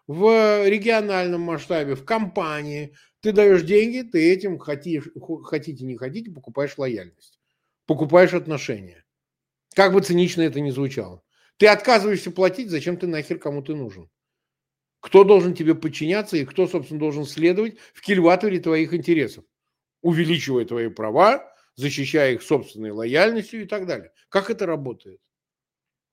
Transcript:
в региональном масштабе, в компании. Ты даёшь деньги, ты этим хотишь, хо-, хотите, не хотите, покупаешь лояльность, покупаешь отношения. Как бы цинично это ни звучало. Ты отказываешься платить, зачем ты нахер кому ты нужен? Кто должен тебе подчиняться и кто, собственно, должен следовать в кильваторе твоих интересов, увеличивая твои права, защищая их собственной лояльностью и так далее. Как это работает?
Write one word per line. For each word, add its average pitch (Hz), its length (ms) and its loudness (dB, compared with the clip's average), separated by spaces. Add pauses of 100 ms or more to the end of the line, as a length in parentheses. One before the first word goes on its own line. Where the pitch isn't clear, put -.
в 208 600 4
региональном 202 760 0
масштабе, 156 540 -4
в 135 100 -12
компании. 151 920 -6 (260)
Ты 214 100 -2
даёшь 196 320 6
деньги, 220 380 2
ты 175 320 2
этим 185 260 -6
хотишь, 147 500 -8 (120)
хо-, 160 220 -12
хотите, 135 420 -10
не 127 120 -10
хотите, 170 340 -12
покупаешь 139 460 -10
лояльность, 113 640 -10 (480)
покупаешь 156 460 4
отношения. 131 720 -8 (680)
Как 190 180 4
бы 196 80 6
цинично 180 400 0
это 143 180 -2
ни 143 120 -4
звучало. 120 520 -6 (340)
Ты 208 100 6
отказываешься 208 640 2
платить, 185 380 -2
зачем 170 280 -6
ты 180 100 -6
нахер 160 320 -6
кому 143 220 -8
ты 151 140 -10
нужен? 95 340 -14 (920)
Кто 196 220 8
должен 185 300 4
тебе 160 220 0
подчиняться 160 640 -4
и 143 80 -4
кто, 180 220 -2
собственно, 156 320 -6
должен 147 260 -4
следовать 180 520 -2 (160)
в - 80 -20
кильваторе 180 580 2
твоих 160 340 -2
интересов, 156 520 -2 (560)
увеличивая 160 640 0
твои 117 240 -6
права, 147 600 2 (320)
защищая 139 540 0
их 117 80 -8
собственной 110 500 -4
лояльностью 180 720 -2
и 202 40 -14
так 196 200 -8
далее. 123 260 -10 (160)
Как 196 220 -2
это 208 160 -6
работает? 135 540 -10 (920)